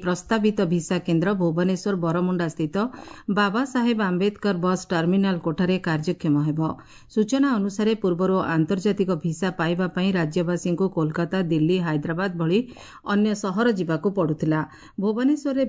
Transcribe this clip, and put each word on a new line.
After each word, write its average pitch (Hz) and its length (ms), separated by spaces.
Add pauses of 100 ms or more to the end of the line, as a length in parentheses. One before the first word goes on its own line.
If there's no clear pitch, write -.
ପ୍ରସ୍ତାବିତ 208 680
ଭିସା 175 260 (100)
କେନ୍ଦ୍ର 175 340
ଭୁବନେଶ୍ୱର 180 640
ବରମୁଣ୍ଡା 175 500
ସ୍ଥିତ 156 220 (600)
ବାବା 202 240 (100)
ସାହେବ 233 340
ଆମ୍ବେଦକର 196 580
ବସ୍ 185 280
ଟର୍ମିନାଲ 180 540
କୋଠାରେ 180 300 (120)
କାର୍ଯ୍ୟକ୍ଷମ 156 580
ହେବ। 156 240 (460)
ସୂଚନା 269 420
ଅନୁସାରେ 202 340 (120)
ପୂର୍ବରୁ 185 320 (180)
ଆନ୍ତର୍ଜାତିକ 185 680
ଭିସା 175 260 (100)
ପାଇବା 170 260 (100)
ପାଇଁ 185 120 (100)
ରାଜ୍ୟବାସୀଙ୍କୁ 170 680 (100)
କୋଲକାତା, 165 540
ଦିଲ୍ଲୀ, 165 360
ହାଇଦ୍ରାବାଦ 160 440 (100)
ଭଳି 170 180 (540)
ଅନ୍ୟ 208 300
ସହର 208 240 (140)
ଯିବାକୁ 170 400
ପଡୁଥିଲା। 156 400 (420)
ଭୁବନେଶ୍ୱରରେ 269 680